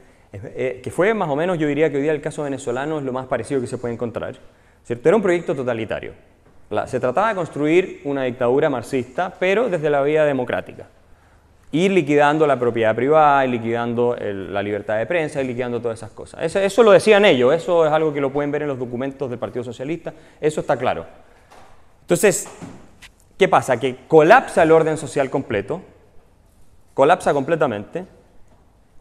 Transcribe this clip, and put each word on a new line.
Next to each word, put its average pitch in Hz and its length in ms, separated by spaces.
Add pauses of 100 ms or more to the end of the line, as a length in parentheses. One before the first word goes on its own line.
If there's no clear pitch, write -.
(320)
eh, 101 120
eh, - 400
que 117 80
fue 196 220
más 202 140
o 143 80
menos, 175 220
yo 151 100
diría 147 220
que 143 80
hoy 139 60
día 156 80
el 151 100
caso 151 220
venezolano 139 560
es 143 40
lo 131 80
más 127 140
parecido 131 340
que 120 80
se 120 100
puede 117 180
encontrar, 104 400 (500)
¿cierto? 120 240
Era 185 60
un 220 80
proyecto 175 320
totalitario. 113 580 (560)
La, 104 160
se 127 140
trataba 127 300
de 214 60
construir 160 720
una 139 180
dictadura 127 460
marxista, 135 680
pero 196 320
desde 156 200
la 143 140
vía 151 200
democrática. 127 640 (840)
Ir 180 200
liquidando 147 560
la 135 120
propiedad 113 360
privada, 139 500
ir 127 60
liquidando 120 640
el, 95 380
la 101 80
libertad 104 360
de 113 80
prensa, 151 360
ir 135 60
liquidando 120 320
todas 113 200
esas 110 120
cosas. - 320
Eso, 165 160
eso 196 240
lo 220 80
decían 202 340
ellos, 131 280
eso 165 320
es 147 60
algo 156 220
que 143 80
lo 135 100
pueden 147 200
ver 147 120
en 151 40
los 135 120
documentos 127 500
del 120 100
Partido 117 240
Socialista, 135 500 (280)
eso 156 200
está 143 160
claro. 98 280 (960)
Entonces, - 460 (880)
¿qué 190 100
pasa? 131 320
Que 127 180 (100)
colapsa 180 560
el 160 80
orden 160 260
social 139 320
completo, 135 520 (1120)
colapsa 165 380
completamente, 143 680 (960)